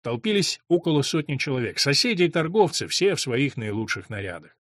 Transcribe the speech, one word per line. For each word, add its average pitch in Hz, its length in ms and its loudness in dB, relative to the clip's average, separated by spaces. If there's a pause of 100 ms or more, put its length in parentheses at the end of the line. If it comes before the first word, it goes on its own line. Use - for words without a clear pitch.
толпились 175 640 -2
около 165 360 2
сотни 147 340 -2
человек, 127 420 -2
соседи 180 440 2
и 170 60 4
торговцы, 170 580 0
все 180 280 0
в - 60 -6
своих 131 340 -2
наилучших 107 540 -4
нарядах. 92 580 -10